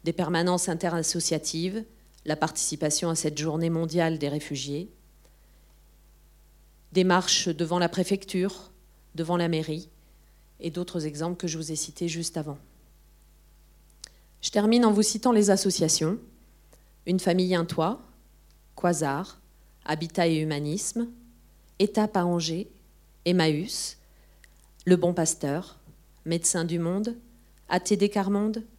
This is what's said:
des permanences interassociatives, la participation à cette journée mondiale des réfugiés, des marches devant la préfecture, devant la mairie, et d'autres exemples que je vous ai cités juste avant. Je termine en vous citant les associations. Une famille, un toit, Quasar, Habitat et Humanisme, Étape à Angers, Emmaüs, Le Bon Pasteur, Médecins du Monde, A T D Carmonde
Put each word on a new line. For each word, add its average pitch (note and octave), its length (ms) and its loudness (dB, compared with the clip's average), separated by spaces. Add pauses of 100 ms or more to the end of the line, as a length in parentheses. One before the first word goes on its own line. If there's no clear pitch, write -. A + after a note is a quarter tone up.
des E3 100 -2
permanences F3 560 0
interassociatives, E3+ 1120 -2 (420)
la D3+ 100 0
participation D3+ 760 -2
à D#3+ 60 0
cette D3+ 240 -4
journée D#3+ 320 -2
mondiale E3 480 0
des C#3+ 100 -2
réfugiés, C#3+ 600 -6 (2000)
des F3+ 120 4
marches F#3 440 2
devant E3 320 0
la E3+ 100 2
préfecture, F#3+ 840 -2 (440)
devant E3 220 -2
la E3+ 100 2
mairie, D#3 420 -4 (680)
et E3 100 -6
d'autres F3 380 -6
exemples D#3+ 300 -6
que F3+ 100 -6
je D#3+ 100 -4
vous D#3+ 140 -8
ai D#3 40 -4
cités E3+ 320 -6
juste E3 300 -6
avant. D3 220 -8 (1800)
Je - 120 -6
termine A3+ 340 4
en G#3+ 60 6
vous G#3 100 4
citant A3 300 2
les G#3 180 6
associations. F#3 680 2 (880)
Une F3+ 120 2
famille, F#3 360 2
un E3+ 100 2
toit, E3+ 360 -2 (760)
Quasar, D#3 680 -2 (420)
Habitat E3 440 0
et E3 80 4
Humanisme, D#3 760 -2 (680)
Étape G#3+ 360 2
à F3 100 4
Angers, E3+ 440 -2 (560)
Emmaüs, E3+ 720 2 (880)
Le F3+ 100 8
Bon F3 200 2
Pasteur, D#3+ 640 -2 (460)
Médecins E3 400 0
du E3+ 120 -2
Monde, G3+ 380 -2 (520)
A F#3 120 2
T G3 180 2
D G3+ 120 2
Carmonde G#3 540 0 (160)